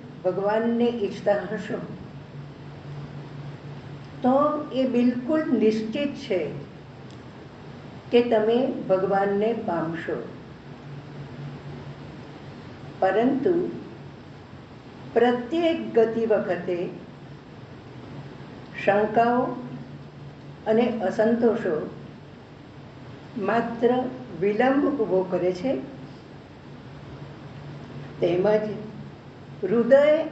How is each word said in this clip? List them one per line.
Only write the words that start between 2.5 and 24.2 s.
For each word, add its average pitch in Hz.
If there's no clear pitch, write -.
તો 294
એ 254
બિલકુલ 247
નિશ્ચિત 220
છે 175
કે 240
તમે 233
ભગવાનને 202
પામશો. 165
પરંતુ 190
પ્રત્યેક 240
ગતિ 226
વખતે 180
શંકાઓ 233
અને 226
અસંતોષો 214
માત્ર 233